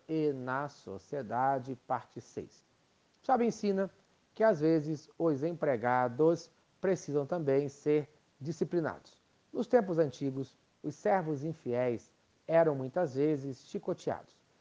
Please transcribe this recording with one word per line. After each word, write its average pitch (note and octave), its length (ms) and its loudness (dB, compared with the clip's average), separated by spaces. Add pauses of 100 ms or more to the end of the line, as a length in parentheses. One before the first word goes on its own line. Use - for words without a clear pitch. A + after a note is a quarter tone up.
e D#3 260 0
na C3 360 -4
sociedade, B2+ 1040 -4 (100)
parte - 340 -6
seis. - 460 -14 (560)
Sábio A#3+ 240 2
ensina G3 460 -2 (420)
que, G#3 100 -2
às G#3+ 160 4
vezes, D#3 480 0 (120)
os D3+ 240 2
empregados C3 1040 2 (320)
precisam D3 460 -2
também C#3+ 420 0
ser D3+ 400 0 (320)
disciplinados. D3+ 800 -4 (320)
Nos A#3+ 140 -4
tempos F#3+ 320 2
antigos, C3+ 560 -2 (260)
os D3+ 140 -8
servos D#3+ 480 0
infiéis B2 680 -4 (360)
eram D#3+ 260 4
muitas C3+ 400 -4
vezes C#3 540 -2
chicoteados. - 680 -6 (260)